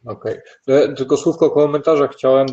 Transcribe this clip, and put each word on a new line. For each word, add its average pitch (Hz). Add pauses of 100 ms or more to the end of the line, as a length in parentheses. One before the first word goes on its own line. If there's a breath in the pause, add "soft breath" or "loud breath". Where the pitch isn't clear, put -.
(120)
Okej. - (300 soft breath)
E, 135
tylko 135
słówko 160
o 143
komentarzach 147
chciałem, 135